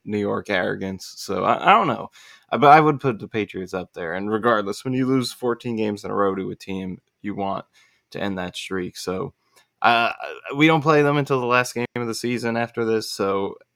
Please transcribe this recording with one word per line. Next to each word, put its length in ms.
New 140
York 320
arrogance. 680
So 260
I, 260
I 20
don't 160
know, 220
uh, 60
but 140
I 80
would 200
put 200
the 80
Patriots 480
up 180
there. 220
And 160
regardless, 520
when 100
you 120
lose 260
fourteen 440
games 280
in 60
a 60
row 180
to 160
a 60
team, 440
you 140
want 300
to 100
end 200
that 180
streak. 400
So, 380
uh, 300
we 100
don't 160
play 220
them 140
until 220
the 60
last 300
game 100
of 120
the 80
season 420
after 280
this. 260
So 440